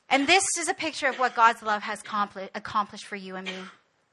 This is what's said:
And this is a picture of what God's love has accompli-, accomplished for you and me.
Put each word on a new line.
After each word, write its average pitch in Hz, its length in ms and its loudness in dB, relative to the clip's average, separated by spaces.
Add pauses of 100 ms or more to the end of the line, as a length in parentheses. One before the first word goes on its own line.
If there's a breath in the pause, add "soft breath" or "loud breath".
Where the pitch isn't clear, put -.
And 269 180 4
this 370 180 6 (140)
is 330 100 -4
a 359 60 -2
picture 311 340 -4
of 247 100 -2
what 247 160 0
God's 226 280 6
love 214 200 0
has 208 180 -6
accompli-, 196 540 -4
accomplished 208 520 -4
for 208 100 -8
you 190 200 -10
and 185 100 -8
me. 185 180 -8 (480)